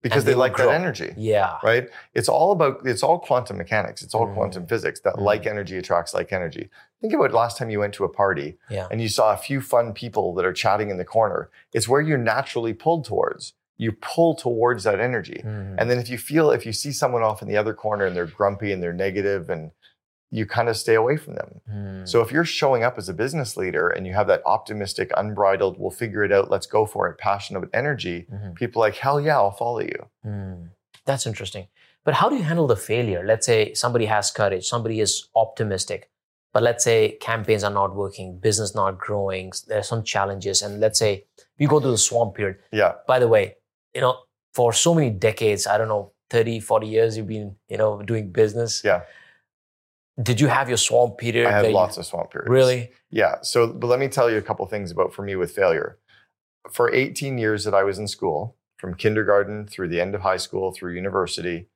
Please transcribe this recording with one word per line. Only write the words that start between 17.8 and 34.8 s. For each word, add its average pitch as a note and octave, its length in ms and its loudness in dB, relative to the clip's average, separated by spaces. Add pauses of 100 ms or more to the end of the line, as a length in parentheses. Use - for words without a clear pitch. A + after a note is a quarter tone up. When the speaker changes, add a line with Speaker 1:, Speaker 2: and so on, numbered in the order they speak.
Speaker 1:
and F2+ 100 0
they're F2 120 -2
grumpy G2 460 -2
and F2+ 100 -4
they're F2 100 -4
negative, F#2+ 560 -2
and D#2+ 220 -6 (600)
you A2 160 -4
kind A#2+ 220 0
of A2 80 0
stay A2+ 180 2
away A#2+ 220 2
from - 180 -10
them. - 340 -12
Speaker 2:
Mm. G2 380 -10
Speaker 1:
So A#2 140 4
if A#2 100 0
you're D#3 140 2
showing C3+ 400 2
up B2 140 -2
as F#2 100 -10
a F#2 60 -6
business B2+ 420 -4
leader F2 320 0
and F#2 180 -2
you F2+ 60 -8
have G2+ 160 2
that F2+ 160 4
optimistic, G2+ 720 -2
unbridled, G2 640 2
"We'll F#2+ 120 -6
figure G#2 320 -4
it G2+ 80 0
out, G2 200 4
let's F#2+ 160 -2
go G#2+ 180 2
for G2 240 -2
it," E2+ 80 -8
passionate G2+ 560 -4
energy, G#2+ 580 -4
Speaker 2:
Mm-hmm. G2 220 -12
Speaker 1:
people A#2 300 -2
are A2 60 6
like, G#2 80 -2
"Hell C#3+ 220 0
yeah, D3 200 2
I'll G2+ 120 4
follow A#2 300 -4
you." - 200 -6 (260)
Speaker 2:
Mm. F#2+ 420 -10 (380)
That's C3+ 200 -2
interesting. G2+ 400 -10 (380)
But D3+ 100 2
how G3 140 4
do D4 80 0
you G#3+ 80 -2
handle D#3+ 220 2
the A#2 100 4
failure? G#2+ 480 -2
Let's A2 220 2
say A2 260 2
somebody A#2+ 340 0
has G#2+ 240 0
courage, G2 380 -2
somebody A2+ 320 -2